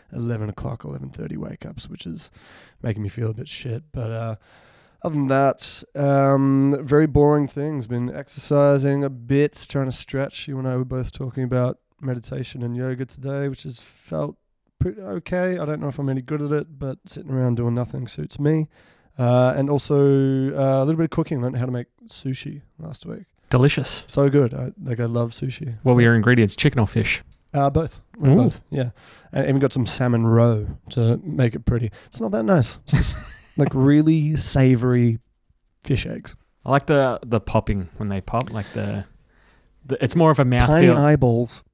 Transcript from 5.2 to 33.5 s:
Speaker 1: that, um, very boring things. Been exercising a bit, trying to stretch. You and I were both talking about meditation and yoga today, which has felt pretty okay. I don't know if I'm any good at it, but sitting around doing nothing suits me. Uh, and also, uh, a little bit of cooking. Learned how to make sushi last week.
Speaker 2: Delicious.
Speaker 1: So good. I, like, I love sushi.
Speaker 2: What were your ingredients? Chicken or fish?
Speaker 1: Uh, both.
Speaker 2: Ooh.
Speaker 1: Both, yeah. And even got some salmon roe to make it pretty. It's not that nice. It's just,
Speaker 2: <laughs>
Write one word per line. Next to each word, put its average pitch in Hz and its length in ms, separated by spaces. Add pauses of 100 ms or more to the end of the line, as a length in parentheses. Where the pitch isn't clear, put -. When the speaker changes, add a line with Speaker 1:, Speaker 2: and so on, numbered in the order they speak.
Speaker 1:
that, 135 540 (120)
um, 139 880
very 147 240
boring 147 400
things. 143 400
Been 123 280
exercising 143 880
a 139 60
bit, 135 600
trying 135 160
to 127 60
stretch. - 560
You 135 100
and 131 100
I 127 80
were 127 80
both 127 280
talking 131 320
about 123 340 (220)
meditation 127 600
and 120 140
yoga 127 300
today, 139 420
which 131 140
has 127 160
felt - 580 (420)
pretty 202 220
okay. 185 580
I 156 60
don't 151 160
know 151 80
if 135 100
I'm 139 100
any 131 140
good 147 200
at 147 80
it, 147 280
but 135 280
sitting - 240
around 127 260
doing 117 180
nothing 123 340
suits - 320
me. 156 280 (500)
Uh, 123 380
and 139 140
also, 143 240 (600)
uh, 135 260
a - 20
little 160 120
bit 165 80
of 160 60
cooking. 156 300
Learned 127 180
how 127 80
to 131 60
make 123 140 (200)
sushi 135 560 (160)
last - 280
week. 113 180 (240)
Speaker 2:
Delicious. 131 580
Speaker 1:
So 139 220
good. 131 260
I, 131 180 (100)
like, 123 160
I 120 60
love 117 280
sushi. 127 520
Speaker 2:
What 123 100
were 123 80
your 117 120
ingredients? 113 420
Chicken 143 240
or 104 60
fish? - 360 (320)
Speaker 1:
Uh, 139 160
both. 156 300 (260)
Speaker 2:
Ooh. 135 80
Speaker 1:
Both, 220 260 (100)
yeah. 127 200 (420)
And 135 140
even 139 140
got 135 120
some 123 140
salmon 120 400
roe 113 400 (240)
to 117 320
make 147 320
it - 100
pretty. 113 260 (160)
It's - 140
not 220 120
that 220 100
nice. 180 420
It's - 80
just, - 260 (200)
Speaker 2:
<laughs> - 180